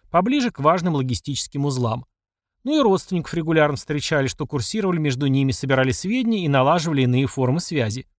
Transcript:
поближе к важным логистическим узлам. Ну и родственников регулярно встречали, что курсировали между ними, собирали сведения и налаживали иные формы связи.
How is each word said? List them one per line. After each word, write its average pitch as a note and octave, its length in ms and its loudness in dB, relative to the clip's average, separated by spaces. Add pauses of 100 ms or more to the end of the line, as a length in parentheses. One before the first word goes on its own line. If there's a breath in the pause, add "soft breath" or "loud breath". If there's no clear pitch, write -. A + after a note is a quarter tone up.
(100)
поближе A#3+ 400 2
к - 80 -18
важным E3 380 2
логистическим C3+ 680 -4
узлам. B2 400 -2 (580)
Ну D4+ 160 0
и C#4+ 40 4
родственников F#3 500 0
регулярно D#3 440 2
встречали, D3 500 -2
что C#3+ 200 -6
курсировали F3+ 520 -2
между C#3+ 280 0
ними, C3+ 260 2
собирали C3 380 2
сведения A3 540 -2
и D#3 40 0
налаживали C#3+ 520 2
иные B2+ 260 2
формы C3 340 0
связи. B2 460 -4 (120)